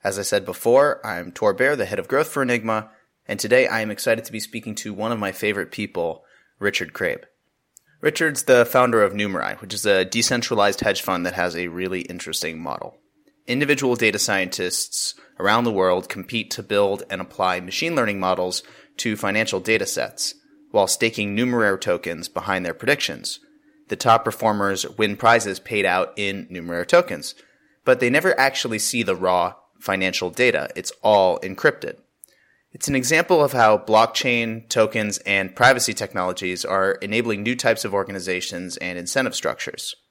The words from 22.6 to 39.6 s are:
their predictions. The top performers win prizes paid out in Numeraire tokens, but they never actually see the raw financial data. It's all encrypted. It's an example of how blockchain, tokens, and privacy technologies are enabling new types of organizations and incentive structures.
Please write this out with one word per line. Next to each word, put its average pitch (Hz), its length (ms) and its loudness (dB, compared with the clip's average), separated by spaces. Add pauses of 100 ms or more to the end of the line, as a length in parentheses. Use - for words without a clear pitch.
their 85 80 -4
predictions. - 640 -4 (500)
The 104 60 -4
top 113 300 4
performers 101 600 0 (120)
win 104 180 0
prizes 110 460 2
paid 104 240 -2
out 90 320 2
in 98 340 -4
Numeraire 87 340 -6
tokens, 175 500 2 (500)
but 127 160 4
they 120 80 2
never 156 280 2
actually 131 420 0
see 117 220 -2
the 95 140 0
raw 90 380 2 (260)
financial 92 500 -2
data. 107 460 2
It's 92 160 -8 (100)
all 95 380 4
encrypted. - 560 -2 (800)
It's - 160 -8
an 139 80 0
example 156 440 2
of 139 120 2
how 110 240 6
blockchain, 113 880 2
tokens, 110 520 0
and 98 360 0
privacy 120 380 6
technologies 92 720 -4
are 95 300 2
enabling 107 480 -2
new 120 120 -2
types 117 300 0
of 98 80 -4
organizations 92 840 -6
and 90 240 -8
incentive 123 360 -2
structures. - 600 -6 (160)